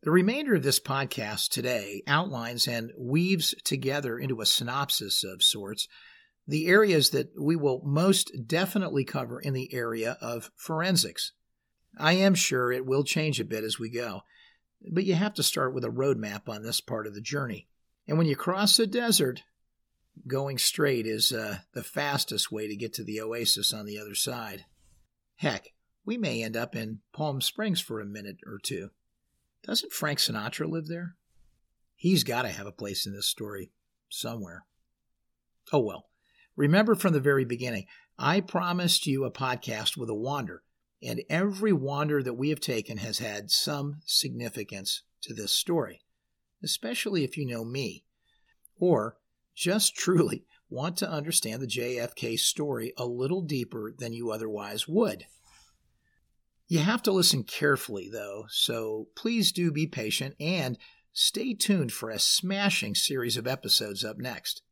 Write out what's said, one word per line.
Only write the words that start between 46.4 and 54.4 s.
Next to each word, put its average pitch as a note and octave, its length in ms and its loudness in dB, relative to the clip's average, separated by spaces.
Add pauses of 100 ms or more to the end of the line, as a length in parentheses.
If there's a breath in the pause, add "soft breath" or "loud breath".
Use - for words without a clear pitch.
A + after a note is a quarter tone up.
especially G3+ 600 -2
if C3 120 -4
you C#3+ 120 -4
know A#2 180 -6
me, B2 400 -6 (720)
or B2 400 2 (380)
just - 400 0
truly E3+ 480 4 (260 soft breath)
want D#3+ 280 -4
to F3+ 120 -2
understand D3 520 -2
the B2+ 60 -6
J B2 300 -2
F A#2 180 -6
K A#2 200 -4
story B2+ 600 -2
a B2 80 -4
little C3 360 -2
deeper B2 560 -6
than A#2 160 -8
you A#2 180 -4
otherwise G#2+ 560 -6